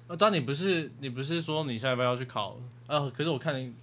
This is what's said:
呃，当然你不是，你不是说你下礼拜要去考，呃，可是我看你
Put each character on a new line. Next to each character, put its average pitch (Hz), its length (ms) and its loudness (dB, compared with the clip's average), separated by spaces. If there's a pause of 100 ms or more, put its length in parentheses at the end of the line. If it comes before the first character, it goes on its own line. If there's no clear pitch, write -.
呃， 175 80 -6
当 202 140 8
然 180 100 4
你 120 60 0
不 135 80 0
是， 165 460 0
你 135 100 -6
不 127 140 -4
是 165 180 -2
说 156 220 0
你 127 120 -2
下 127 140 0
礼 123 80 4
拜 127 60 2
要 123 120 4
去 127 100 -4
考， 107 340 -6 (260)
呃， 143 240 0
可 147 140 -4
是 165 80 2
我 131 80 0
看 143 200 -2
你 127 240 -6